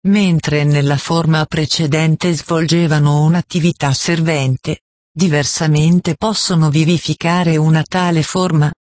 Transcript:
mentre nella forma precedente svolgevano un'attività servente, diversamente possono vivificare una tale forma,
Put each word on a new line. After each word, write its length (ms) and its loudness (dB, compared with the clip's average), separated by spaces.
mentre 560 2
nella 340 2
forma 480 0
precedente 880 0
svolgevano 880 0
un'attività 720 0
servente, 840 -2
diversamente 1040 0
possono 540 0
vivificare 880 0
una 280 2
tale 380 -2
forma, 480 0